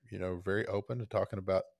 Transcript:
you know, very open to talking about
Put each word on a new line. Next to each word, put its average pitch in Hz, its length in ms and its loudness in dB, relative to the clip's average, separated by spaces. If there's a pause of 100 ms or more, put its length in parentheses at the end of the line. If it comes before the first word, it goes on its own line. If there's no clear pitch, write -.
(100)
you 98 100 -8
know, 92 240 -2
very 101 240 2
open 101 300 -2
to 110 80 -6
talking 98 340 0
about 92 240 2 (160)